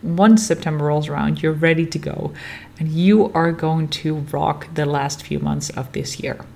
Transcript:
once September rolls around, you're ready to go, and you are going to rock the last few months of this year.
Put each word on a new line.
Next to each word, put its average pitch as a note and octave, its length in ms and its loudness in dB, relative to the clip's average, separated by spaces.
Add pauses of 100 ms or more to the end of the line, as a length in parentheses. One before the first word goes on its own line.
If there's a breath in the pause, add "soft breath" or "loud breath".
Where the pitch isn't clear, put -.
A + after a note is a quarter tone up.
once G#3 440 6
September D#3 400 -2
rolls D3+ 220 0
around, D3 340 -2
you're D#3 100 2
ready E3 340 2
to D#3+ 120 -6
go, D3 340 -6 (460 loud breath)
and D#3+ 100 -2
you F#3 440 4
are E3 200 2
going D#3+ 360 0
to D#3 280 -4 (160)
rock D3 420 -2
the D3+ 100 0
last C#3+ 380 -2
few D3 160 -6
months D3 320 -4
of B2+ 220 -8
this - 280 -8
year. C3+ 240 -8 (120)